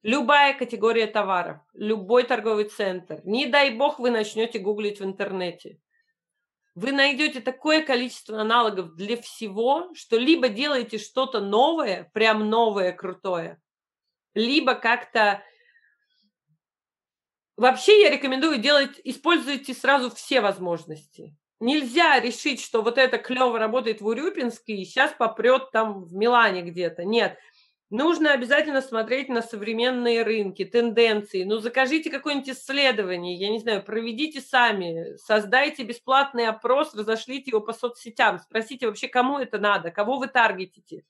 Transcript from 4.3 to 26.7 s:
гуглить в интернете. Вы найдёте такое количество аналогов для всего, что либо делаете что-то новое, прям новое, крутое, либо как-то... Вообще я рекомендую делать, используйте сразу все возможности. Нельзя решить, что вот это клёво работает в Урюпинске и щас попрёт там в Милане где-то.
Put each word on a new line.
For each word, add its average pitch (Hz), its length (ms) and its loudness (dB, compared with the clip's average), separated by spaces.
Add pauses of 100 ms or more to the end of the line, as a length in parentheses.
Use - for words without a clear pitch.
гуглить 208 400 -4
в 196 60 -10
интернете. 185 760 -8 (960)
Вы 220 160 -4
найдёте 277 500 0
такое 311 420 0
количество 247 580 -4
аналогов 214 540 0
для 202 220 -6
всего, 240 800 -4
что - 220 -2
либо 254 320 4
делаете 233 480 -2
что-то 262 440 -4
новое, 220 720 0
прям 214 360 2
новое, 214 440 0
крутое, 180 680 -8 (760)
либо 247 400 2
как-то... 226 680 0 (2250)
Вообще 269 440 8
я 302 80 8
рекомендую 277 480 0
делать, 277 460 2
используйте 262 720 -2
сразу 254 400 2
все - 280 0
возможности. 170 920 -6 (240)
Нельзя 277 600 2
решить, 247 420 -4
что 226 200 -2
вот 233 160 -2
это 254 220 2
клёво 247 400 -2
работает 220 420 -2
в 202 60 -4
Урюпинске 240 680 -6
и 190 100 -8
щас 277 320 0
попрёт 247 540 2
там 214 320 -2
в 170 100 -18
Милане 214 480 4
где-то. 170 440 -6